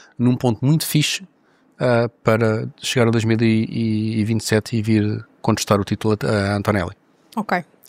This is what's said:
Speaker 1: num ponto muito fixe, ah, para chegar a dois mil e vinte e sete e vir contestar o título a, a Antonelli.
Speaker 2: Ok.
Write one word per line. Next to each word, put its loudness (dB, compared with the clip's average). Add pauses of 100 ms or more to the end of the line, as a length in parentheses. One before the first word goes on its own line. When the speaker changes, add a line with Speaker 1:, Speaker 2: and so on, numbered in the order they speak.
(200)
Speaker 1:
num 2
ponto -2
muito 2
fixe, -2 (540)
ah, 0 (140)
para 0 (140)
chegar 2
a 4
dois 2
mil 2
e 0
vinte 0
e -12
sete 0
e 0
vir 0 (160)
contestar 0
o -2
título -2
a, -4
a 0
Antonelli. -2 (460)
Speaker 2:
Ok. -4 (260)